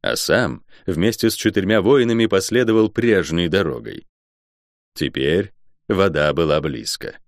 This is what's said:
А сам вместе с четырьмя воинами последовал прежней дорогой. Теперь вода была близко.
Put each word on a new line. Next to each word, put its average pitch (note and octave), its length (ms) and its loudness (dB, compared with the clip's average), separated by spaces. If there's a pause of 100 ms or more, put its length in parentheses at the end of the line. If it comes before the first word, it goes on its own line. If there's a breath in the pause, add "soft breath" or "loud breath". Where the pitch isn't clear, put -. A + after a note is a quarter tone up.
А G1+ 140 -4
сам D#2+ 480 -2 (200 soft breath)
вместе G2 460 0
с - 40 -6
четырьмя G#2 460 0
воинами A#2 460 2
последовал A2 640 2
прежней F2 580 0
дорогой. B1 580 -4 (880)
Теперь D2 580 -2 (360)
вода E2 460 2
была D#2 260 2
близко. - 680 -8